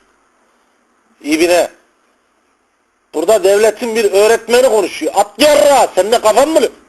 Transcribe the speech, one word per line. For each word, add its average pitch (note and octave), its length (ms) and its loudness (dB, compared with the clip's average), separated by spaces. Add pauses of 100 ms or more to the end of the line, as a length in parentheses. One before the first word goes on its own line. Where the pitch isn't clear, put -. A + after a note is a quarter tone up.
(1200)
İbine. D#3+ 500 -2 (1400)
Burada E3+ 300 0
devletin G#3+ 520 0
bir G3+ 160 -2
öğretmeni A3+ 560 0
konuşuyor. G#3+ 480 -4
At G3+ 260 -2
yarra, D4 520 2
sen G3 180 0
de A#3 80 0
kafan A3 280 2
mı? D#4+ 120 0 (280)